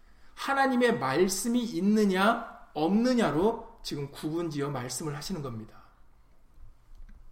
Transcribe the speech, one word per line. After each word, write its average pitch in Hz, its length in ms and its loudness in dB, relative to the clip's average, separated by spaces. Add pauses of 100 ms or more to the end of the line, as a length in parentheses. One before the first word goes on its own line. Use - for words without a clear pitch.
(360)
하나님의 262 640 2
말씀이 190 640 2
있느냐 202 920 2 (160)
없느냐로 196 1080 2
지금 143 280 -8
구분지어 151 580 -4
말씀을 139 460 -6
하시는 156 260 -8
겁니다. 113 360 -10 (1500)